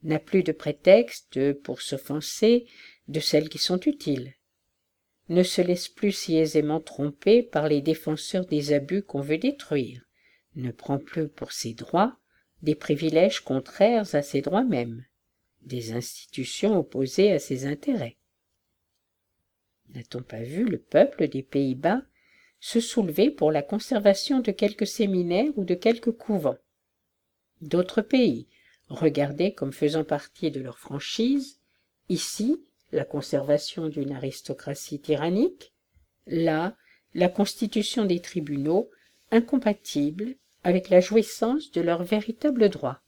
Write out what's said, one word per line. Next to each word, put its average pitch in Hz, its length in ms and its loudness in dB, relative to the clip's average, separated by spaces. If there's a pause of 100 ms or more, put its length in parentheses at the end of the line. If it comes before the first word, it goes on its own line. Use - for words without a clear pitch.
n'a 156 160 0
plus - 240 2
de 160 80 0
prétexte 151 1000 4
pour - 280 -8
s'offenser 208 840 0 (400)
de 147 120 -4
celles 156 300 0
qui - 80 -14
sont 180 240 -2
utiles, 135 540 -4 (920)
ne 175 120 4
se 180 200 2
laisse 180 260 0
plus - 240 -2
si 165 260 -2
aisément 156 420 2
tromper 160 640 2
par 156 260 0
les 147 140 2
défenseurs 160 640 -2
des 147 260 -2
abus 147 300 0
qu'on 143 200 -6
veut 151 180 -2
détruire, 143 600 -4 (540)
ne 127 160 -6
prend - 280 -4
plus 156 280 -6
pour - 240 -12
ses 117 220 -8
droits 196 440 0 (440)
des 151 140 0
privilèges 160 680 2
contraires 196 760 0
à 143 60 2
ses 143 200 -2
droits 185 220 0
mêmes, 120 420 -2 (580)
des 123 280 -8
institutions 131 880 -4
opposées 156 540 0
à 160 80 2
ses 131 260 -6
intérêts. 147 520 -4 (1700)
N'a-t-on 127 320 -12
pas 117 220 -12
vu 156 220 -4
le 202 120 -2
peuple 175 500 4
des 135 160 -4
Pays-Bas 143 600 0 (560)
se - 200 0
soulever 202 520 0
pour 156 200 2
la 156 100 2
conservation 208 760 0
de 233 120 -2
quelques 208 360 -2
séminaires 196 680 0
ou 208 80 -2
de 180 120 0
quelques 233 360 0
couvents. 160 460 -2 (1040)
D'autres 175 400 0
pays, 208 460 2 (420)
regardés 143 640 0
comme 139 200 -6
faisant 151 300 0
partie 147 480 -6
de 139 100 -8
leur 127 160 -12
franchise, 240 840 -4 (500)
ici, 214 540 -2 (280)
la 143 140 -2
conservation 147 840 -4
d'une 143 220 -6
aristocratie 139 880 -10
tyrannique, 170 760 -2 (520)
là, 165 500 0 (380)
la 175 160 2
constitution 208 760 0
des 175 160 2
tribunaux, 151 680 -2 (420)
incompatible 220 1040 0 (280)
avec 180 260 2
la 180 100 10
jouissance 226 720 0
de 170 100 -2
leur 170 220 0
véritable 220 680 2
droit. 135 380 -6